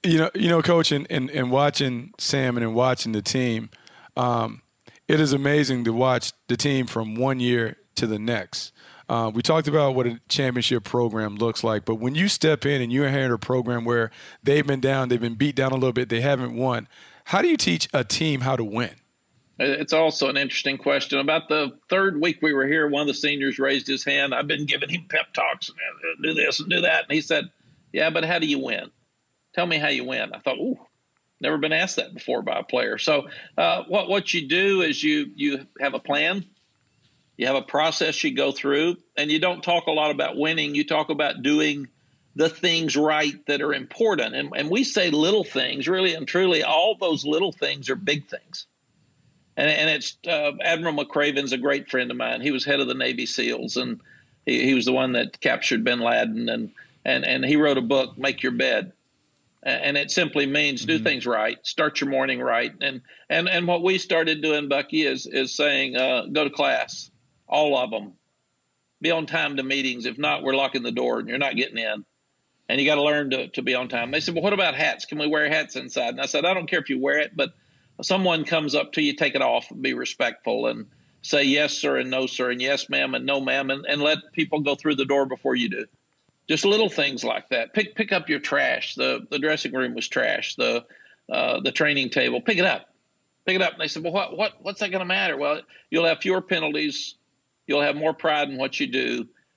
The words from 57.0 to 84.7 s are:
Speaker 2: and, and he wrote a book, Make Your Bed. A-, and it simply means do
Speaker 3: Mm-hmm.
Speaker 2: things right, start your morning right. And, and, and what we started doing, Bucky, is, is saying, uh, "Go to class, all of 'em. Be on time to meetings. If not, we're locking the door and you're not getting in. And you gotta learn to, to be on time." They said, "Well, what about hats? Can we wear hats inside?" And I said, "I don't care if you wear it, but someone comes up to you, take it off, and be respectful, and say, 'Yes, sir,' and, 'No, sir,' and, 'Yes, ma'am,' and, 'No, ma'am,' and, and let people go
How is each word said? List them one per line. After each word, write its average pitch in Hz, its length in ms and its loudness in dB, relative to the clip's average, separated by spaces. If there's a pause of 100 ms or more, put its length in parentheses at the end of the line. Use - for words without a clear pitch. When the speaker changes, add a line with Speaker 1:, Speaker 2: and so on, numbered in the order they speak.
Speaker 2:
and, 131 220 0
and 131 180 0
he 139 120 4
wrote 147 240 6
a - 40 0
book, 131 340 0
Make 135 260 -2
Your 127 80 0
Bed. 120 420 0 (680)
A-, 139 60 -4
and 143 280 0
it 143 140 -2
simply 147 340 2
means 139 400 0
do 110 120 0
Speaker 3:
Mm-hmm. 110 60 -2
Speaker 2:
things 131 220 0
right, 113 400 0
start - 340 -2
your 139 120 -2
morning 131 300 0
right. 120 400 0
And, 135 200 -6 (260)
and, 170 220 0
and 175 180 0
what 175 140 2
we 190 160 2
started 160 460 0
doing, 147 260 0
Bucky, 143 320 0
is, 135 240 -2
is 131 300 -4
saying, 135 420 0
uh, 127 340 0
"Go 151 120 0
to 143 60 0
class, 135 600 -2 (380)
all 147 300 4
of 120 160 -2
'em. 104 200 -8 (880)
Be 165 80 2
on 160 160 0
time 147 300 -2
to 135 60 -4
meetings. 131 440 -4
If 117 100 -6
not, 147 240 -2
we're 135 140 0
locking 135 260 0
the 120 100 -4
door 120 280 0
and 113 100 -8
you're 123 80 -4
not 139 180 -2
getting 117 220 -2
in. 107 260 -4 (640)
And 131 100 0
you 139 80 2
gotta 147 160 4
learn 147 280 2
to, 131 180 -4
to - 120 -6
be 127 140 0
on 123 140 -2
time." 120 220 -4
They 156 100 -2
said, 175 120 -4
"Well, 160 100 -2
what 202 100 2
about 185 200 0
hats? 151 320 -2
Can 151 140 -8
we 151 80 0
wear 151 220 2
hats 156 260 -2
inside?" 127 340 -4
And 127 120 -6
I 139 40 -2
said, 151 200 0
"I 185 80 2
don't 180 140 -4
care 170 120 0
if 143 100 -8
you 135 100 -2
wear 143 200 0
it, 147 160 -4
but 143 180 -2 (480)
someone 180 440 2
comes 156 280 0
up 143 200 0
to 160 80 0
you, 143 140 2
take 143 200 0
it 135 60 2
off, 120 280 0
and - 120 -14
be 131 120 -2
respectful, 120 720 -2
and 117 200 -4 (340)
say, 143 220 2
'Yes, 143 300 2
sir,' 139 260 -2
and, 131 100 -4
'No, 131 160 -2
sir,' 127 260 -2
and, 123 100 -4
'Yes, 135 280 -2
ma'am,' 135 240 -2
and, 127 120 -4
'No, 139 160 0
ma'am,' 135 280 -2
and, 139 160 -4
and 147 160 -2
let 151 160 2 (140)
people 156 300 -2
go 143 140 0